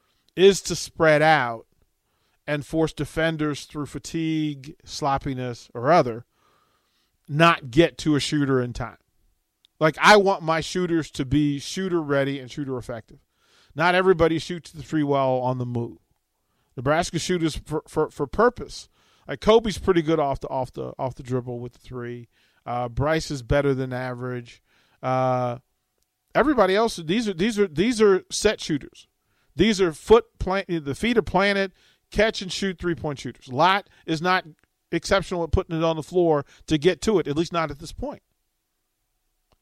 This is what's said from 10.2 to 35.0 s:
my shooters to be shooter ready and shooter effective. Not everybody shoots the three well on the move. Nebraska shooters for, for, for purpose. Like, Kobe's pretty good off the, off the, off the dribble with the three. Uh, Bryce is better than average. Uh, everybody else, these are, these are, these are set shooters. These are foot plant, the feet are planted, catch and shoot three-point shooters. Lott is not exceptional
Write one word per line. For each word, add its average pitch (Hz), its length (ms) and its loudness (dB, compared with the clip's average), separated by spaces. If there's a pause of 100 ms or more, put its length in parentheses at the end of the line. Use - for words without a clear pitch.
my 160 180 0
shooters 170 520 -2
to - 120 -4
be 143 360 0
shooter 175 420 -4
ready 139 380 -2
and 123 100 -16
shooter 135 260 -8
effective. 117 440 -14 (540)
Not 170 200 2
everybody 165 460 4
shoots - 320 -12
the 156 100 -16
three 151 220 0
well 135 340 2
on 127 200 -2
the 123 80 -4
move. 117 320 -6 (760)
Nebraska 151 440 0
shooters 165 340 -2 (100)
for, 156 220 -6
for, - 240 -2
for 147 160 -6
purpose. - 640 -2 (400)
Like, 139 120 -8
Kobe's 220 380 4
pretty 175 240 2
good 156 160 2
off 139 220 0
the, - 80 -12
off 131 240 -6
the, 127 260 -10
off 131 160 -6
the 147 80 -20
dribble 123 380 -6
with 123 140 -14
the - 40 -20
three. 120 480 -14 (400)
Uh, 120 220 -4
Bryce 147 420 0
is 135 120 -8
better 143 320 2
than 131 180 -6
average. 123 680 -10 (400)
Uh, 127 580 -2 (760)
everybody 214 400 4
else, 220 220 0
these 190 320 -2
are, 196 60 -4
these 208 260 0
are, 202 80 4
these 208 340 0
are 190 260 4
set - 320 0
shooters. - 460 -6 (480)
These 196 260 2
are 170 120 2
foot - 480 4
plant, 190 260 -2 (180)
the 139 120 -4
feet 233 200 0
are 202 60 2
planted, 196 500 0 (380)
catch 214 320 0
and 185 100 -10
shoot 190 240 -4
three-point 160 440 -6
shooters. - 320 -14
Lott 185 360 2 (160)
is 160 160 -4
not 180 240 0 (460)
exceptional 175 540 -2